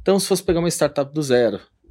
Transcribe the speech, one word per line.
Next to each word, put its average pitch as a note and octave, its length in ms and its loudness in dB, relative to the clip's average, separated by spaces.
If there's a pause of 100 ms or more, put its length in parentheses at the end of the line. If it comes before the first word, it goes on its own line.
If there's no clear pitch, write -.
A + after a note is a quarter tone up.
Então, F#3+ 180 2
se F#3 80 -2
fosse F#3 160 -2
pegar E3+ 180 0
uma E3+ 80 -2
startup C#3+ 440 -2
do D3+ 100 -4
zero, B2 380 2 (300)